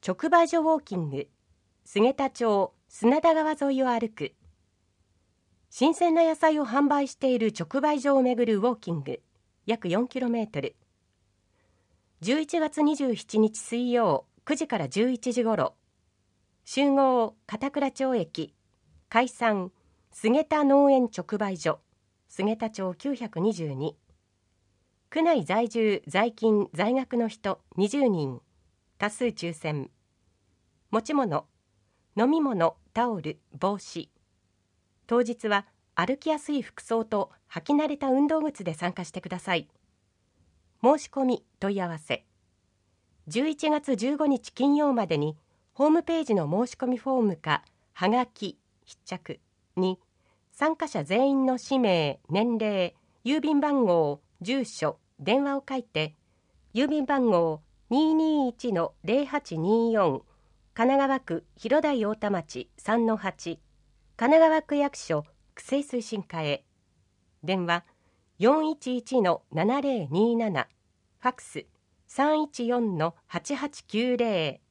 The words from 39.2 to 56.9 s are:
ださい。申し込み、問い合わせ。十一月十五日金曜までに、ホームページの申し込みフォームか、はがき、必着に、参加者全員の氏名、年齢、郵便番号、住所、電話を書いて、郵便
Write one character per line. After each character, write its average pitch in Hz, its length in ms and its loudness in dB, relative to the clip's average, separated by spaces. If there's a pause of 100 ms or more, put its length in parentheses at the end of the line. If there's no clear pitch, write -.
だ 180 120 -8
さ 185 160 -2
い。 - 120 -4 (1160)
申 285 160 6
し - 120 -14
込 269 140 -2
み、 254 180 0 (160)
問 196 160 -2
い 196 60 -4
合 175 80 -4
わ 165 80 -10
せ。 - 280 -8 (1000)
十 233 200 -2
一 302 240 -2
月 294 240 0
十 247 200 -2
五 302 120 0
日 269 240 -2
金 285 240 2
曜 294 180 2
ま 220 140 0
で 160 100 0
に、 151 180 -2 (380)
ホ 277 140 2
ー - 20 4
ム 330 140 4
ペ 330 180 -2
ー - 20 -4
ジ 220 120 0
の 175 100 0
申 190 260 -2
し - 40 -18
込 - 100 -6
み 247 120 -2
フ 269 120 -8
ォ 262 100 0
ー - 40 2
ム 196 140 0
か、 - 280 -2 (280)
は 185 140 -2
が 240 200 2
き、 - 320 -12 (260)
必 - 180 -20
着 - 360 -14 (360)
に、 185 240 -2 (520)
参 311 240 -2
加 330 120 -8
者 170 160 -6
全 233 280 2
員 269 160 2
の 254 100 0
氏 262 220 -2
名、 170 500 2
年 226 300 0
齢、 202 360 -2 (300)
郵 285 160 0
便 294 180 0
番 285 240 2
号、 160 380 2 (180)
住 240 240 -4
所、 - 360 -6 (200)
電 226 240 2
話 277 140 -2
を 269 100 -6
書 269 80 -6
い 254 80 -4
て、 156 320 -4 (600)
郵 262 120 2
便 294 180 0